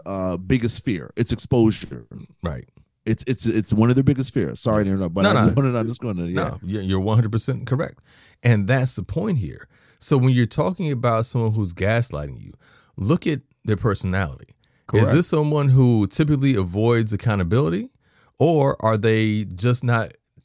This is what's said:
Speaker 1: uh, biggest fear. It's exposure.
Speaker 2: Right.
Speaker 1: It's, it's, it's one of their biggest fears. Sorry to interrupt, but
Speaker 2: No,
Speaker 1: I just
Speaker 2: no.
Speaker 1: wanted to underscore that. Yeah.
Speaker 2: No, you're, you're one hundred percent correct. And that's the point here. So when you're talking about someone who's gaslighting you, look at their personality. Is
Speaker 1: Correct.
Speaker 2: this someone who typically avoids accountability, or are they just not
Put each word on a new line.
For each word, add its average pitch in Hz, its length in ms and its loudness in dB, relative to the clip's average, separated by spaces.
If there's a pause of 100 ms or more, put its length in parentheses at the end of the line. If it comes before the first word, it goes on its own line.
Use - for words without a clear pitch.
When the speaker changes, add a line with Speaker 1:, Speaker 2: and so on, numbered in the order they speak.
Speaker 1:
uh, 92 320 -4
biggest 110 460 -2
fear. 82 340 -6
It's 113 140 0
exposure. 110 760 0 (360)
Speaker 2:
Right. 73 240 -8 (380)
Speaker 1:
It's, 110 200 -2
it's, 131 200 -2
it's 110 280 0
one 110 160 4
of 127 60 4
their 135 80 4
biggest 131 300 0
fears. 80 260 -2
Sorry 107 240 0
to 98 80 0
interrupt, 95 240 -2
but 98 80 0
Speaker 2:
No, 101 80 6
Speaker 1:
I - 20 2 (120)
just - 100 6
Speaker 2:
no. 139 60 2
Speaker 1:
wanted 131 100 2
to 120 80 -2
underscore 113 340 -4
that. 87 140 -4
Yeah. 90 220 -2
Speaker 2:
No, - 120 -10
you're, 98 200 -6
you're 95 180 0
one 107 160 0
hundred 110 160 2
percent 120 340 -4
correct. - 360 -4 (420)
And 104 240 2
that's 131 280 0
the 98 80 -8
point 180 360 -4
here. 78 280 -8 (320)
So - 180 0
when 127 160 4
you're 123 120 4
talking 165 460 -2
about 117 340 0
someone 113 280 -2
who's 101 200 -2
gaslighting 85 680 -4
you, 50 100 -18 (460)
look 110 280 0
at 143 160 -2 (220)
their 107 140 0
personality. 92 760 -4 (400)
Is 107 80 6
Speaker 1:
Correct. 131 120 4
Speaker 2:
this 170 140 4
someone 151 420 0
who 123 380 6
typically 139 480 0
avoids 107 580 0
accountability, 120 760 -2 (500)
or 143 460 2
are 110 120 2
they 110 480 2
just 101 400 -2
not 117 260 0 (340)